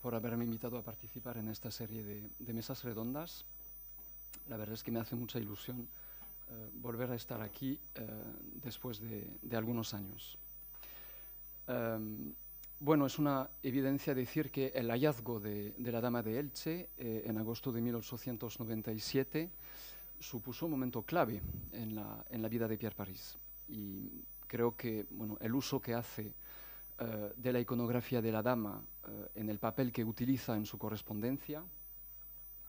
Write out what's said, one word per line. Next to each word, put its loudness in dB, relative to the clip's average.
por 0
haberme 2
invitado 0
a -4
participar -8
en -2
esta -4
serie -4
de, -6
de -4
mesas -2
redondas. -2
La -4
verdad -2
es -4
que -2
me 4
hace 0
mucha -2
ilusión, -4
eh, -8
volver 0
a 2
estar -2
aquí, 0
eh, -6
después -4
de, -6
de -2
algunos 2
años. -6
Em, 0
bueno, 8
es 2
una 6
evidencia 4
decir 2
que 4
el 4
hallazgo 6
de, 0
de 0
la 4
Dama 4
de 2
Elche, -2
eh, 0
en 2
agosto 0
de 2
mil 4
ochocientos -2
noventa 0
y 0
siete, 4
supuso -4
un 2
momento 2
clave 4
en -2
la, -4
en -2
la 2
vida 2
de 2
Pierre -2
Paris. -6
Y -6
creo 4
que, 0
bueno, -2
el 2
uso 4
que 0
hace, -2
eh, -2
de 4
la 8
iconografía 4
de 4
la 4
Dama, 4
eh, -8
en 0
el 0
papel 4
que 2
utiliza 4
en 4
su -6
correspondencia, 0